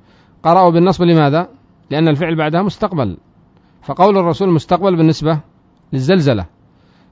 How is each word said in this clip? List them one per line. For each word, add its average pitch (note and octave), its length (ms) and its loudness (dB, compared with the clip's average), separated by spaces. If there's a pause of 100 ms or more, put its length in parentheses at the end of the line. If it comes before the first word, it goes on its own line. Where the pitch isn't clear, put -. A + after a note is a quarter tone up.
(440)
قرأوا F3 260 4
بالنصب E3+ 340 2
لماذا؟ D#3+ 440 2 (420)
لأن D#3+ 180 0
الفعل D#3+ 280 -2
بعدها D#3 260 -2
مستقبل، F3 560 -6 (640)
فقول F#3 360 0
الرسول F3+ 320 -2
مستقبل F3+ 460 0
بالنسبة D#3+ 440 0 (540)
للزلزلة. C3+ 520 0 (680)